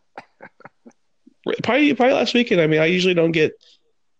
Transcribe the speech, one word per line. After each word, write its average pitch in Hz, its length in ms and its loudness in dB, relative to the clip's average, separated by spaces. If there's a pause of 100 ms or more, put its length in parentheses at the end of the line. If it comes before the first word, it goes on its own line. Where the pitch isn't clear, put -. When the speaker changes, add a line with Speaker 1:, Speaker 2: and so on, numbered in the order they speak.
(180)
Speaker 1:
<laughs> - 120 -20 (1300)
Speaker 2:
Probably, 285 320 0
probably 254 180 2
last - 220 -2
weekend. 233 260 0
I 156 60 2
mean, 156 140 0
I 160 40 2
usually 180 300 0
don't 165 160 2
get 156 220 0 (680)